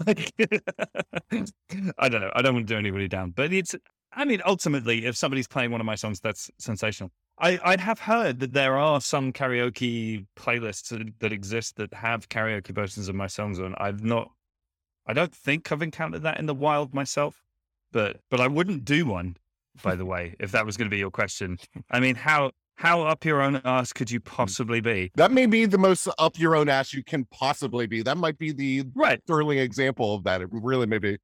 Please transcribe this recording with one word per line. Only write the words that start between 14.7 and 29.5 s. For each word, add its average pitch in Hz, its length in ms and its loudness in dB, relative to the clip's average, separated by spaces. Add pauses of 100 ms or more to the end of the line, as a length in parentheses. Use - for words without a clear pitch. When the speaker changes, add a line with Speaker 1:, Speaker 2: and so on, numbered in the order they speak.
Speaker 1:
I 110 80 -2
don't 165 200 0
think 151 380 -2
I've 151 100 -2
encountered 160 420 -6
that 156 160 -2
in 160 60 -4
the 151 100 -2
wild 147 380 0
myself, 147 500 -2 (480)
but, 107 380 0
but 127 100 2
I 123 80 4
wouldn't 151 380 0
do 151 200 2
one, 90 320 -4 (460)
by 95 120 0
the 92 100 -4
way, 87 340 -6
if 101 120 -6
that 110 140 2
was 101 120 -6
gonna 110 120 -2
be 101 80 -2
your 95 140 -2
question. 98 480 -4 (320)
I 123 80 2
mean, 127 160 2
how, 147 360 2 (260)
how 170 240 4
up 156 240 0
your 151 160 4
own 139 240 2
ass 127 260 0
could 117 200 -6
you 120 80 -2
possibly 117 640 -2
be? 101 340 0
Speaker 2:
That 180 160 6
may 262 160 6
be 226 180 6
the 196 140 4
most 190 280 6 (120)
up 160 180 2
your 160 180 6
own 151 140 6
ass 135 240 2
you 139 100 -8
can 139 220 -4
possibly 120 640 -2
be. 110 160 -2
That 131 140 0
might 160 200 -2
be 156 140 -4
the 135 320 -2 (100)
Speaker 1:
Right. 262 300 2
Speaker 2:
sterling 151 340 2